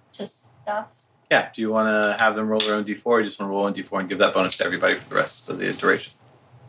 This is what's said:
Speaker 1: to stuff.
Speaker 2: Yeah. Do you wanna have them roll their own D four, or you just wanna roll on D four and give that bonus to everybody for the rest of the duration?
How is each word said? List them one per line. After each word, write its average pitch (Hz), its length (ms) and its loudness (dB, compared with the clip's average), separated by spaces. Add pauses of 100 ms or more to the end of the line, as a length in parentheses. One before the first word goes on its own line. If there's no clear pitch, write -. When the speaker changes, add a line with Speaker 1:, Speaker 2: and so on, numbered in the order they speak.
(120)
Speaker 1:
to 202 140 -12
stuff. - 760 -10 (280)
Speaker 2:
Yeah. 131 200 4
Do - 100 -10
you 110 100 0
wanna 107 480 2
have 110 160 4
them 110 120 -2
roll 107 120 2
their 107 160 2
own 107 80 -2
D 104 100 -6
four, 120 220 2
or 110 40 4
you 104 60 0
just 98 140 -10
wanna 98 100 -4
roll 98 140 0
on 101 80 0
D 98 100 -8
four 98 160 -6
and 92 100 -4
give 92 100 -4
that 95 160 4
bonus 95 240 2
to - 60 0
everybody 90 300 0
for - 140 -8
the - 80 -8
rest - 340 -2
of - 80 -8
the 95 140 -2
duration? - 400 0 (560)